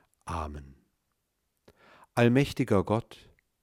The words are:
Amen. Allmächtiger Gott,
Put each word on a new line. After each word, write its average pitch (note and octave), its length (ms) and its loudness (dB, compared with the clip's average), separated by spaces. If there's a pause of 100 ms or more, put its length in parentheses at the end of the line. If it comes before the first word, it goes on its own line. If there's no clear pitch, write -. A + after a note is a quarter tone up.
(260)
Amen. D2 500 -12 (1400)
Allmächtiger A#2+ 680 2
Gott, - 460 -6 (340)